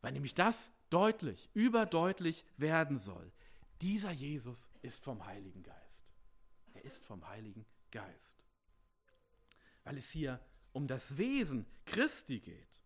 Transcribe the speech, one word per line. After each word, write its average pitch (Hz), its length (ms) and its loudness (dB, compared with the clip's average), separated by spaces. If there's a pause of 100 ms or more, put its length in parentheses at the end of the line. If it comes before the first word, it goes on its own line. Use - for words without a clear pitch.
Weil 131 80 -2
nämlich 139 220 -4
das 214 360 4 (200)
deutlich, 175 640 4
überdeutlich 190 880 4 (140)
werden 151 400 4
soll. 90 340 -10 (480)
Dieser 196 300 0
Jesus 135 580 -6 (140)
ist 120 200 -10
vom 113 220 -8
Heiligen 95 380 -12
Geist. - 420 -20 (720)
Er - 100 -18
ist - 220 -14
vom 98 200 -12
Heiligen 107 380 -12 (260)
Geist. - 540 -12 (1400)
Weil 143 140 -8
es 127 140 -8
hier 135 340 -4 (280)
um 143 160 -2
das 135 280 -4
Wesen 196 480 2 (220)
Christi 190 540 0
geht. - 280 -16 (180)